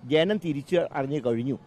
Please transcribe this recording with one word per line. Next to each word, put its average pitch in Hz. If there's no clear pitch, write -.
ജനം 165
തിരിച്ചു 160
അറിഞ്ഞു 143
കഴിഞ്ഞു. 120